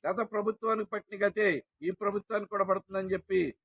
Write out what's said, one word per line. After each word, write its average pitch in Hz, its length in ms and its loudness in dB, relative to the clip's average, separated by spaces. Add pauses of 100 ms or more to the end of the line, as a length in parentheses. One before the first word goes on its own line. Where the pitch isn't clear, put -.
గత 202 240 -2
ప్రభుత్వానికి 214 600 -2
పట్టిన 208 360 -2
గతే 190 360 2 (200)
ఈ 170 80 -2
ప్రభుత్వానికి 202 600 -4
కూడా 196 140 0
పడుతుందని 190 480 -2
చెప్పి 185 420 0 (100)